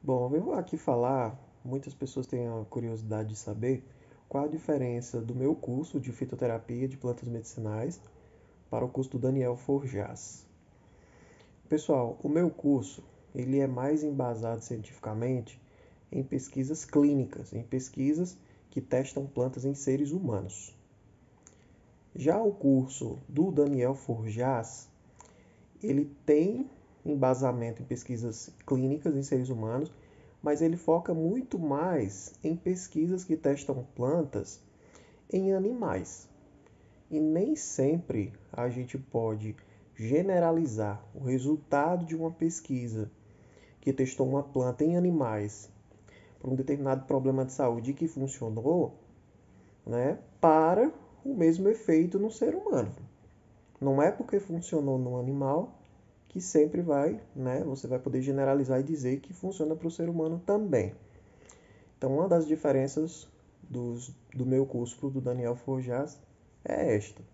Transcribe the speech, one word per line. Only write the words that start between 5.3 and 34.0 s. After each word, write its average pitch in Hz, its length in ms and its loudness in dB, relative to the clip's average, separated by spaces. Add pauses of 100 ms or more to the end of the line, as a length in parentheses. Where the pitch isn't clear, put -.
meu 135 200 2
curso 135 440 -4
de 123 120 -6
fitoterapia 120 760 -4
de 131 100 -6
plantas 123 300 -6
medicinais 113 720 -6 (680)
para 117 160 -2
o 123 40 -4
curso 131 220 -4
do 123 80 -4
Daniel 131 360 2
Forjás. 131 920 -4 (1200)
Pessoal, 135 540 0
o 147 60 -2
meu 165 200 4
curso, - 540 0 (320)
ele 131 240 0
é 135 80 4
mais 135 340 0
embasado 117 600 -2
cientificamente 113 1000 -6 (480)
em - 140 -4
pesquisas 135 640 -4
clínicas, 143 640 2
em 113 100 -6
pesquisas 143 760 -2 (320)
que - 100 -6
testam 131 480 -2
plantas 127 380 -2
em 139 80 0
seres 139 380 0
humanos. 113 640 -4 (1400)
Já 165 260 2
o 208 100 4
curso 131 760 2
do 165 240 2
Daniel 139 420 4
Forjás, 117 960 -4 (920)
ele 135 220 2 (200)
tem 190 440 4 (360)
embasamento 127 760 2
em 127 40 -10
pesquisas 120 640 -6 (160)
clínicas 143 500 0
em 139 60 0
seres 131 280 0
humanos, 120 420 -2 (500)
mas 147 200 0
ele 165 160 2
foca 170 360 2
muito 190 460 -2
mais 147 720 -2 (100)
em 160 120 0
pesquisas 180 680 -2
que 160 120 0
testam 139 580 -2
plantas 139 680 -2 (720)